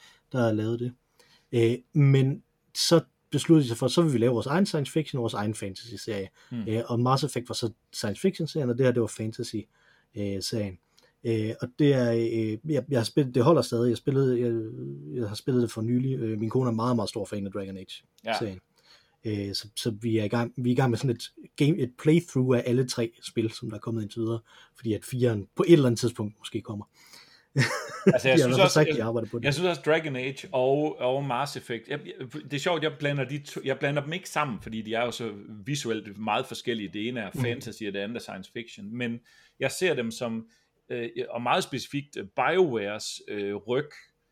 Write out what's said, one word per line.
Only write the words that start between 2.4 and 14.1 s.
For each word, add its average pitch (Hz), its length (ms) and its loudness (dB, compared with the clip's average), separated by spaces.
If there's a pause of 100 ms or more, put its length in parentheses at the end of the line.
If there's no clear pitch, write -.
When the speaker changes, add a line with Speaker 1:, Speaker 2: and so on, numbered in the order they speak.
Speaker 1:
så - 260 4 (300)
besluttede 151 340 6
de 123 40 0
sig 113 80 -2
for, 131 120 0
så 175 140 4
vil 156 100 4
vi 117 60 4
lave 120 140 6
vores 113 140 0
egen 175 200 2
science 147 260 -2
fiction, 147 300 -2
vores 117 120 -2
egen 107 200 -2
fantasy-serie. 101 760 -8 (220)
Speaker 2:
Hmm. 117 180 -6
Speaker 1:
Øh, 113 180 0
og 117 140 0
Mass 131 240 4
Effect 123 240 -4
var - 60 -8
så 113 160 -2 (220)
science 104 280 -6
fiction-serien, 160 500 0
og 120 80 0
det 131 80 4
her, 127 60 6
det 123 80 2
var 110 60 2
fantasy, 110 500 -8 (600)
øh, 98 260 -4
serien. 101 360 -4 (460)
Øh, 110 380 0
og - 60 -4 (100)
det 143 160 6
er, 123 180 4
øh, 113 600 0
jeg, 127 160 0
jeg 131 100 2
har 110 60 2
spillet, 131 300 0
det 120 100 4
holder 151 180 6
stadig. 120 280 0
Jeg 110 60 2
spillede, 131 440 2